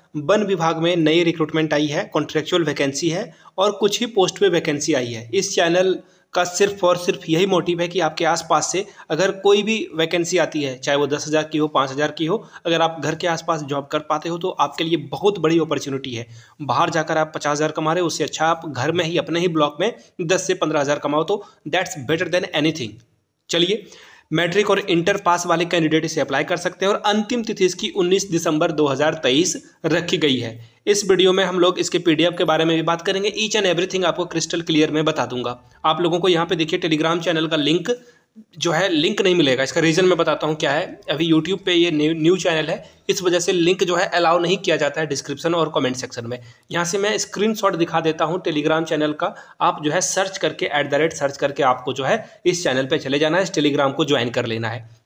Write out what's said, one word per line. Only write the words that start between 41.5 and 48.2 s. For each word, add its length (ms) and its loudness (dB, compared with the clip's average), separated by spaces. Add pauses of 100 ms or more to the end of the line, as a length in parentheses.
पे 140 -2
ये 180 4
न्यू, 220 2
न्यू 240 2
चैनल 280 0
है, 260 -8 (180)
इस 140 0
वजह 160 6
से 120 0
लिंक 320 2
जो 120 2
है 140 2
अलाउ 300 4
नहीं 180 2
किया 200 2
जाता 240 0
है 60 -2
डिस्क्रिप्शन 480 -4
और 200 0
कमेंट 200 0
सेक्शन 320 -10
में। 120 -8 (320)
यहाँ 140 -2
से 120 -2
मैं 200 0
स्क्रीनशॉट 580 0
दिखा 260 0
देता 240 0